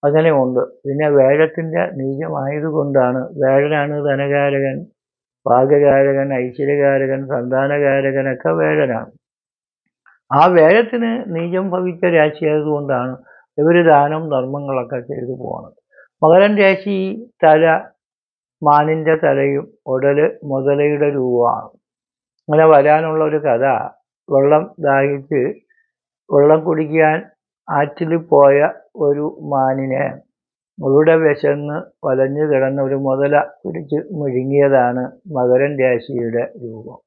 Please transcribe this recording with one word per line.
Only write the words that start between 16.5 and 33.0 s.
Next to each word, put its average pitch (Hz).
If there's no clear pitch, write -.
രാശി 196
തല 160
മാനിന്റെ 156
തലയും 139
ഉടല് 143
മുതലയുടെ 143
രൂപമാണ്. 120
അങ്ങനെ 156
വരാനുള്ള 156
ഒരു 151
കഥ, 135
വെള്ളം 143
ദാഹിച്ച് 139
വെള്ളം 151
കുടിക്കാൻ 160
ആറ്റിൽ 151
പോയ 143
ഒരു 147
മാനിനെ 135
അവിടെ 151
വിശന്ന് 147
വലഞ്ഞു 135
കിടന്ന 135
ഒരു 135
മുതല 139